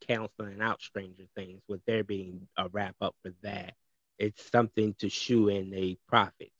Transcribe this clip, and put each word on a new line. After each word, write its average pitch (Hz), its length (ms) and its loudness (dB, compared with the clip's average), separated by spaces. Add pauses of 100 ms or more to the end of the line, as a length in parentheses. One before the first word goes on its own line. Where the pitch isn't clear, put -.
canceling 107 540 -4
out 110 220 0
Stranger 95 420 -10 (120)
Things, 95 320 -12
with 98 180 -6
there 110 180 2
being 92 440 -6 (100)
a 92 100 -2
wrap 95 320 -6
up 98 220 -2
for 92 100 -10 (100)
that, 95 320 -8 (440)
it's - 320 -4
something 113 480 4
to 104 100 -2
shoe 110 400 4
in 98 240 0
a 92 240 0 (120)
profit - 520 2